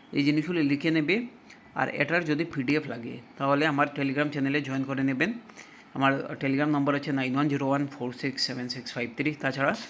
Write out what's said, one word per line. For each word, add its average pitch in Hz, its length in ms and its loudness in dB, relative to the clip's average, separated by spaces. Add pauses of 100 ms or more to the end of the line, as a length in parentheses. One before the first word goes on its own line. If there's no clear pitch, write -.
(120)
এই 143 120 2
জিনিসগুলি 156 380 2
লিখে 143 280 2
নেবে। 160 360 2 (480)
আর - 140 0
এটার 156 360 0
যদি 151 200 0
পিডিএফ 143 440 0
লাগে 123 300 -8 (200)
তাহলে 139 280 4
আমার 147 200 4 (100)
Telegram 143 320 0
চ্যানেলে 139 320 0
জয়েন 135 240 -4
করে 135 200 -2
নেবেন। 135 280 2 (640)
আমার 135 460 2
Telegram 139 280 2
নম্বর 143 260 2
হচ্ছে 143 180 -2
নাইন 131 220 0
ওয়ান 143 140 4
জিরো 139 180 0
ওয়ান 139 200 2
ফোর 127 260 -6
সিক্স 135 340 -4
সেভেন 123 220 -6
সিক্স 123 240 -10
ফাইভ 120 240 -4
থ্রি। 147 240 0
তাছাড়া 143 340 0 (160)